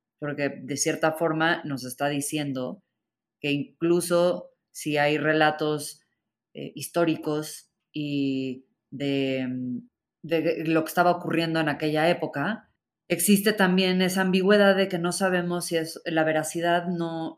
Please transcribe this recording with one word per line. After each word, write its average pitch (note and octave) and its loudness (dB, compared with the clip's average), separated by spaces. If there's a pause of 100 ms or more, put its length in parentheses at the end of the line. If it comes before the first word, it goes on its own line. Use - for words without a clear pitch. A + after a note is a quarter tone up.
(180)
porque D3 -4
de C3+ -8
cierta D#3 0
forma D#3+ 0
nos C3 -6
está B2+ -4
diciendo C#3+ -4 (580)
que D3 -2
incluso F3 0 (200)
si D3 -4
hay D3 2
relatos, D3+ 0 (540)
eh, - -12
históricos D#3 -2 (220)
y C3+ -4 (260)
de, C3+ -2
mm, B2+ -6 (340)
de D#3+ -2
lo D#3+ 2
que D#3+ -6
estaba F3 4
ocurriendo E3 0
en D#3 0
aquella D#3 0
época, F3 -4 (380)
existe G3 4
también F#3 4
esa F#3 2
ambigüedad F#3+ 6
de F#3+ 2
que F#3 -4
no F3 0
sabemos F3 0
si E3+ -2
es D#3+ -4
la D#3+ 0
veracidad, E3+ 0
no, E3 -4